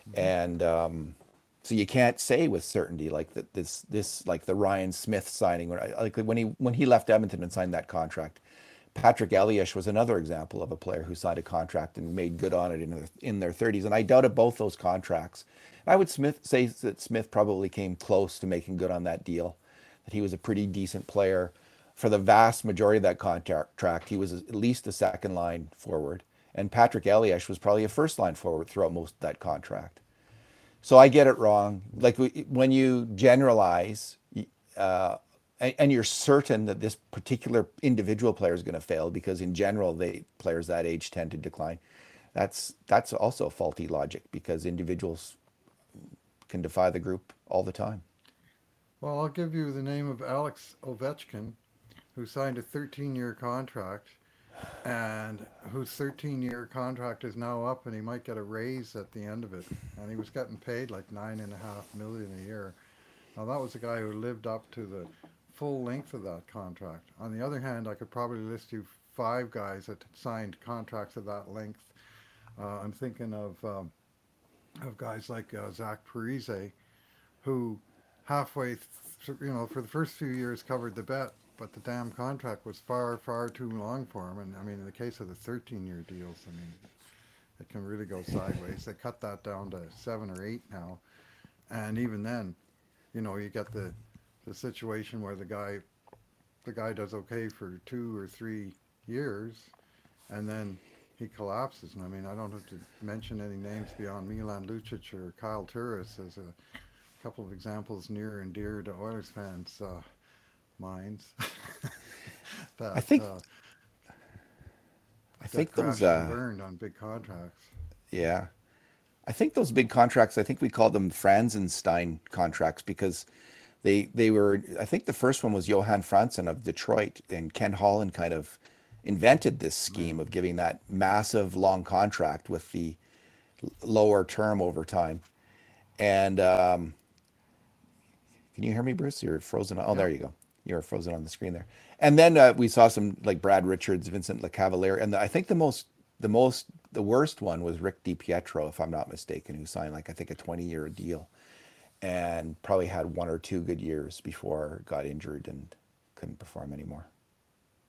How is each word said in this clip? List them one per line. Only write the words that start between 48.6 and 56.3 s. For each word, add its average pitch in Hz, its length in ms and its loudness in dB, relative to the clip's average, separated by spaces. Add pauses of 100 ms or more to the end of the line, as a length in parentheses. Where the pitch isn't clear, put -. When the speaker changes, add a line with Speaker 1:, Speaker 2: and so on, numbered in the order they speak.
Speaker 1:
Well, 147 180 -6
I'll 151 100 0
give 165 280 -4
you 147 160 -2
the 139 100 -6
name 143 260 -4
of 127 140 -8
Alex 135 640 -6
Ovechkin, 123 680 -8 (640)
who 120 120 -10
signed 131 320 -4
a 117 40 -8
thirteen-year 135 720 -8
contract, 120 760 -8 (760)
and 110 580 -6 (260)
whose 127 200 -8
thirteen-year 131 800 -8